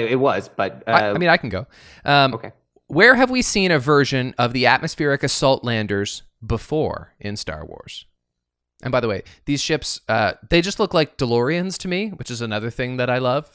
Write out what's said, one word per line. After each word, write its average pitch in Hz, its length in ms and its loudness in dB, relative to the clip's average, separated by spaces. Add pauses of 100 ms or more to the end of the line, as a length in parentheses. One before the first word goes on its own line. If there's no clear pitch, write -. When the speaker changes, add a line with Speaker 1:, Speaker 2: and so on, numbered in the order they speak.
Speaker 1:
it 117 140 0
was, 127 340 0
but, 95 380 -6
uh, 113 40 0
Speaker 2:
I, 101 200 2
I 123 80 -2
mean, 175 100 0
I 165 80 4
can - 120 -6
go. 92 180 -8 (360)
Um, 139 300 4
Speaker 1:
Okay. - 200 -10 (340)
Speaker 2:
where 202 260 6
have 254 160 4
we 254 140 0
seen 190 260 2
a 165 80 4
version 135 600 2
of 120 140 0
the 123 120 2
atmospheric 139 560 2
assault 135 420 2
landers 104 600 -2 (200)
before 113 760 -4
in 104 160 -8
Star 78 280 -8
Wars? - 440 -16 (760)
And 123 100 -8
by 127 80 2
the 117 100 0
way, 98 120 -4 (240)
these 143 160 -2
ships, - 480 -4
uh, 110 240 0 (160)
they 170 120 4
just 196 180 -4
look 196 160 0
like 156 240 0
DeLoreans 143 600 0
to - 80 -10
me, 190 220 -2
which 156 220 -12
is 117 100 -8
another 110 300 -4
thing 127 260 -6
that 127 140 0
I 123 80 0
love. 131 360 -2